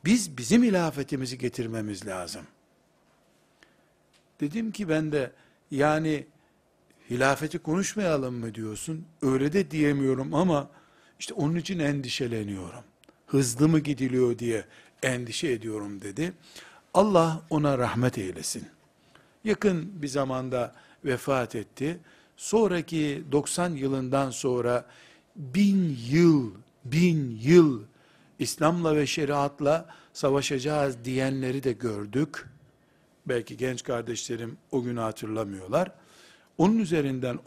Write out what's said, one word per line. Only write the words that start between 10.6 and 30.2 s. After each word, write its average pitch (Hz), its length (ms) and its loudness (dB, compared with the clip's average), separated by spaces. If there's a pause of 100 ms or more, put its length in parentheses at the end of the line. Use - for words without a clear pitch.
işte - 160 -12
onun 165 220 0
için 175 220 -4
endişeleniyorum. 117 1040 -4 (420)
Hızlı 139 420 2
mı 160 100 6
gidiliyor 127 600 0
diye 113 260 -2 (380)
endişe 123 460 -2
ediyorum." 107 520 -6
dedi. 123 320 -6 (640)
Allah 170 560 6
ona 147 280 2
rahmet 120 400 0
eylesin. - 500 -8 (760)
Yakın 196 580 0
bir 143 60 -6
zamanda 131 680 -2 (300)
vefat 127 500 -2
etti. 135 440 -6 (380)
Sonraki 165 960 0
doksan 175 420 0
yılından 135 560 0
sonra 123 560 0 (500)
bin 180 640 2 (120)
yıl, 147 440 6 (300)
bin 143 580 2
yıl 147 400 8 (560)
İslam'la 160 580 2
ve 147 100 2
şeriatla 143 880 0 (180)
savaşacağız 139 920 0